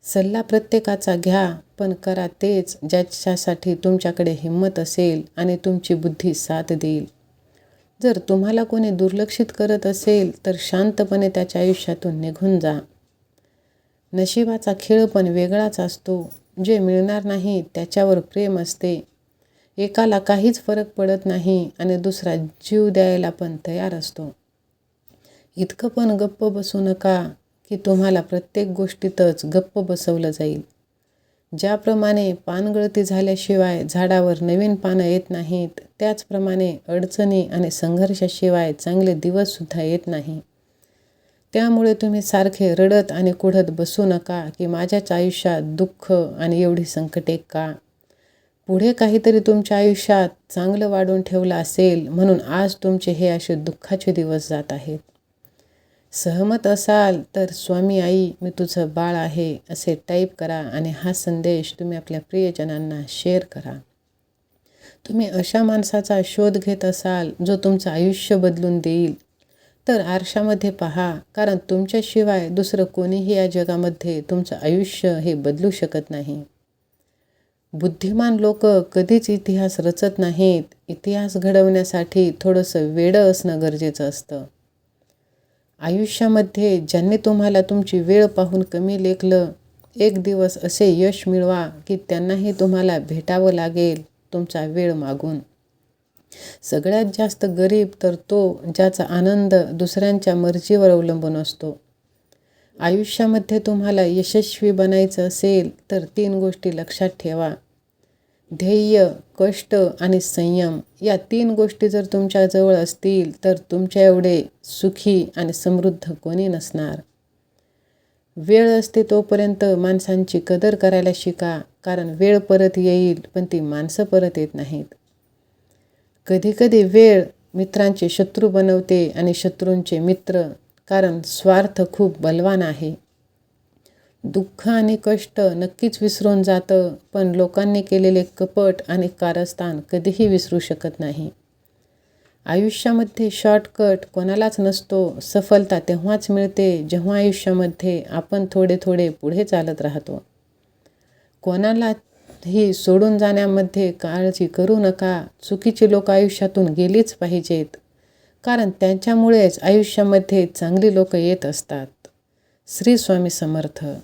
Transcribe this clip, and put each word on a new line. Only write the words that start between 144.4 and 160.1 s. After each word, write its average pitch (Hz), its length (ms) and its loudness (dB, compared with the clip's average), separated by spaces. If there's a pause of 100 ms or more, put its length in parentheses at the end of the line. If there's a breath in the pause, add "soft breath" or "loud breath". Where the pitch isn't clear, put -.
नसतो. 190 640 -2
सफलता 196 560 2
तेव्हाच 190 520 -2
मिळते, 196 600 0
जेव्हा 175 280 0
आयुष्यामध्ये 180 920 0
आपण 185 420 -4
थोडे 185 300 2
थोडे 180 260 2
पुढे 165 360 -4
चालत 165 360 -2
राहतो. 147 440 -8 (1160)
कोणालाही 214 1300 -2
सोडून 202 440 4
जाण्यामध्ये 196 720 2
काळजी 180 540 -2
करू 190 320 2
नका. 185 480 0 (160)
चुकीची 214 480 2
लोक 202 200 2
आयुष्यातून 196 560 2
गेलीच 180 480 2
पाहिजेत, 170 640 -4 (680)
कारण 233 260 0
त्यांच्यामुळेच 196 880 4
आयुष्यामध्ये 196 880 2